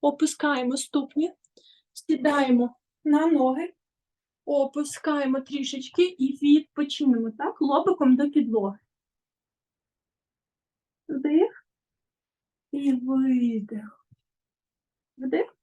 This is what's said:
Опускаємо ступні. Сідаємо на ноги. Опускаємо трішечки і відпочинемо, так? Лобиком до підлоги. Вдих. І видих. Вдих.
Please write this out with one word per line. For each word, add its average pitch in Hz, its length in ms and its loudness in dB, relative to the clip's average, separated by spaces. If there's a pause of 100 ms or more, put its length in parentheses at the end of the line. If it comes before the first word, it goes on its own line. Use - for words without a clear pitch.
Опускаємо 285 760 -2
ступні. 294 560 -4 (600)
Сідаємо 254 800 0 (280)
на 302 240 2
ноги. 294 460 0 (720)
Опускаємо 285 960 -2
трішечки 277 640 -4
і 277 340 -4
відпочинемо, 285 960 2
так? - 300 -6
Лобиком 285 540 4
до 285 140 0
підлоги. 220 500 -2 (2250)
Вдих. 302 600 0 (1040)
І 277 220 0
видих. 240 1120 -2 (1120)
Вдих. 285 460 -4